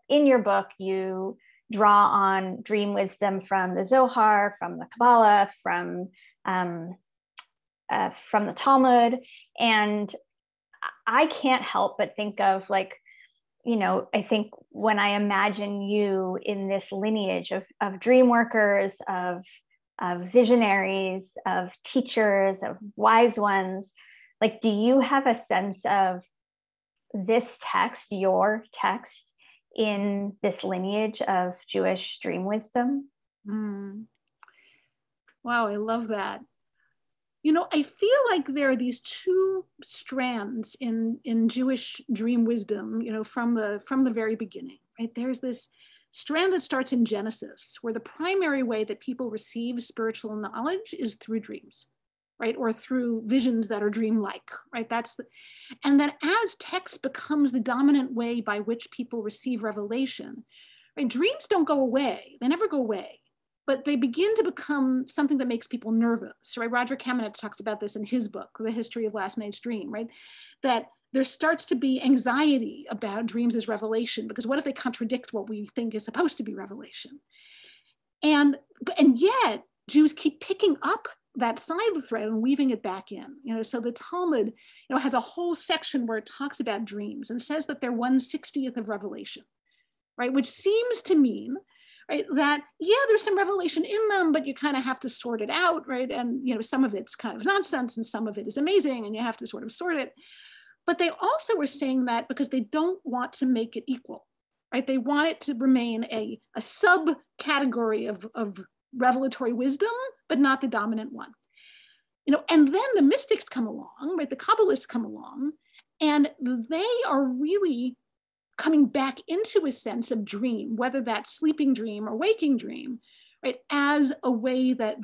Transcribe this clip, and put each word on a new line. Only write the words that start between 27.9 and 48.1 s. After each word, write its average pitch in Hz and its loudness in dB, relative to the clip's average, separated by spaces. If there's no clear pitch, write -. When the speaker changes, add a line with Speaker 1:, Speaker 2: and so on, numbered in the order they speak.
Speaker 1:
your 196 2
text, - -6
in 113 -2
this 185 -2
lineage 196 -2
of 180 0
Jewish 185 -2
dream 180 -4
wisdom? 247 -2
Speaker 2:
Mm. 202 -8
Wow, 233 0
I 202 -4
love 226 -2
that. 196 -4
You 311 4
know, 330 2
I 302 2
feel 453 2
like 359 0
there 277 0
are 262 2
these 247 -4
two 381 0
strands 240 -6
in, 226 -2
in 226 2
Jewish 254 -2
dream 226 2
wisdom, 220 -4
you 233 -6
know, 220 -4
from 233 -2
the, 208 -2
from 262 2
the 247 0
very 220 -2
beginning, 202 -12
right? 226 -8
There's 247 -6
this 247 -6
strand 359 0
that 330 -2
starts 262 -2
in 240 2
Genesis, - -6
where 226 -6
the 226 -6
primary 320 -2